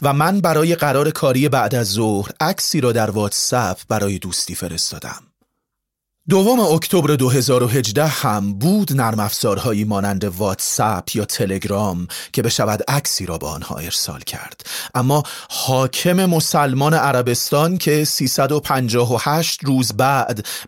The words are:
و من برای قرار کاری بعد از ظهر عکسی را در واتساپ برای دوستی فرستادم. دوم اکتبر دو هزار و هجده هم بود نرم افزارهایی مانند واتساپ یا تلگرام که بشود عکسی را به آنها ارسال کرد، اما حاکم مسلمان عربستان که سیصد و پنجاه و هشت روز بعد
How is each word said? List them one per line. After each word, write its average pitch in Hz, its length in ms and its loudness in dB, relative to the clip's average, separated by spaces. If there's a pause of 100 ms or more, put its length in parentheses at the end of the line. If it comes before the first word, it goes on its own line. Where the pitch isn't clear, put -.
و 139 100 2
من 165 280 2
برای 165 340 2
قرار 147 360 2
کاری 139 380 2
بعد 123 260 2
از 113 160 0
ظهر 104 400 0 (100)
عکسی 156 400 0
را 123 120 2
در 110 180 0
واتساپ 104 800 -2
برای 101 300 -2
دوستی 87 360 -6
فرستادم. - 680 -8 (1040)
دوم 196 320 4
اکتبر 160 480 2
دو 131 220 4
هزار 127 320 4
و 123 60 2
هجده 120 380 0
هم 104 460 -2
بود 165 400 2
نرم 113 280 0
افزارهایی 104 640 0
مانند 101 400 0
واتساپ 98 920 -2
یا 104 80 0
تلگرام 95 840 -2 (240)
که 131 100 0
بشود 107 460 0
عکسی 135 380 -2
را 82 120 -6
به 69 80 -8
آنها 73 300 -8
ارسال 76 440 -6
کرد، - 460 -14 (280)
اما 135 280 2 (280)
حاکم 131 760 0
مسلمان 151 680 2
عربستان 139 840 2
که 151 260 2
سیصد 135 480 0
و 151 80 0
پنجاه 120 540 0
و 113 60 0
هشت 160 440 -2
روز 131 280 2
بعد 123 540 2 (220)